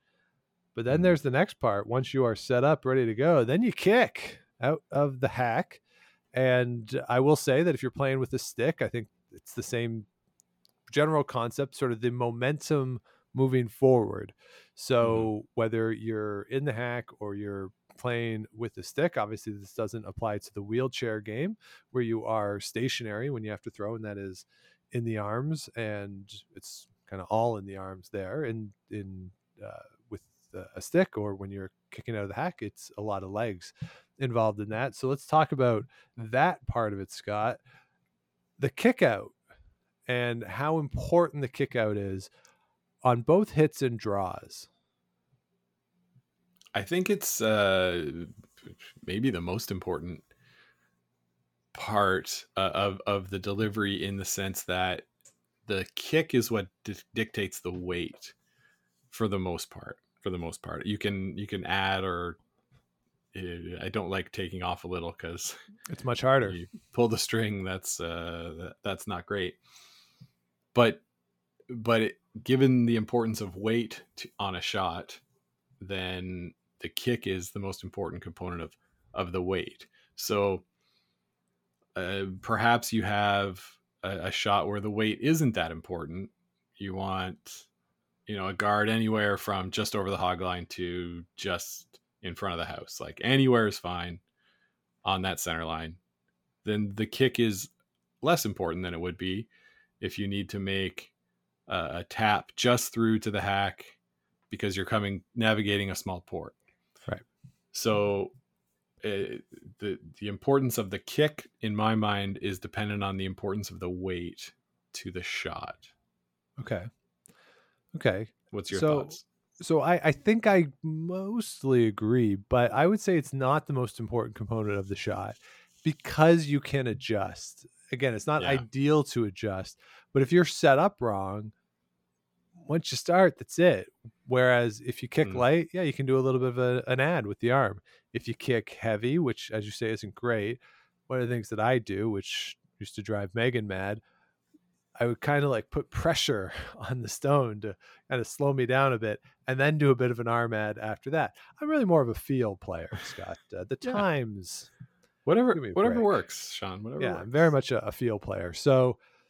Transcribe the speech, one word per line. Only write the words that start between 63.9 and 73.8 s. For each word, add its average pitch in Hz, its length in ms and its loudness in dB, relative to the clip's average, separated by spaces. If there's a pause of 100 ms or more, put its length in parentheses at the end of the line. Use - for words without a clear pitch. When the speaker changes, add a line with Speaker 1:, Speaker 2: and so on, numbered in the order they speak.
Speaker 2:
like 95 220 -4
taking 90 320 -6
off 87 220 -4
a 87 40 -8
little 85 240 -4
'cause - 440 -10 (320)
Speaker 1:
It's - 140 -10
much 120 180 -2
harder. 127 360 4
Speaker 2:
you 90 100 -12 (260)
pull 120 160 4
the 110 80 0
string, 104 460 -2
that's, 92 380 -6
uh, 85 580 -8
that, 90 240 -12
that's 98 240 -6
not 87 200 -6
great. 98 280 -2 (1200)
But, 117 260 6 (680)
but 113 320 2
it, - 200 -2 (220)
given 127 420 6
the 117 120 4
importance 113 440 -2
of 95 160 -8
weight 110 460 -2 (140)